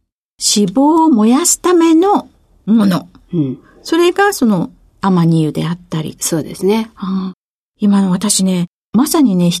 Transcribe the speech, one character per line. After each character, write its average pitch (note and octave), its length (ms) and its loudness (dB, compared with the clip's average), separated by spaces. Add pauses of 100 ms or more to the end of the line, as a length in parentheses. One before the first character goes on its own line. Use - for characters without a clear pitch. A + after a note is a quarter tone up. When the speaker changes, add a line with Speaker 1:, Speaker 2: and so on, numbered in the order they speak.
(560)
Speaker 1:
脂 G3+ 160 0
肪 D#4 320 2
を D#4 60 4
燃 A3 200 2
や D4+ 160 0
す - 140 -2
た F4+ 140 0
め E4 200 4
の F#4 340 2 (380)
も G#3 200 2
の。 F3+ 220 -2 (240)
Speaker 2:
う F3 80 -2
ん。 C3 180 -4 (240)
Speaker 1:
そ - 140 -2
れ F4 160 2
が G4+ 200 0
そ C4+ 140 -2
の G3 240 0 (300)
ア G3 100 0
マ F3 140 2
ニ D#3+ 220 2
油 D3 60 -4
で D#3 160 -4
あ E3+ 40 -4
っ F3 60 -8
た D#3+ 240 -10
り。 - 160 -12
Speaker 2:
そ - 200 -4
う C#3 40 -4
で F3 120 -12
す F#3 120 -6
ね。 A3 300 -2
Speaker 1:
あ F#3+ 360 -6
あ。 - 20 -18 (440)
今 G3+ 240 2
の F#3+ 80 0
私 F#3+ 340 -2
ね、 F3+ 220 -2 (260)
ま B3 140 2
さ D#4 160 0
に G3+ 140 2
ね、 F3 100 2
引 E3+ 40 2 (100)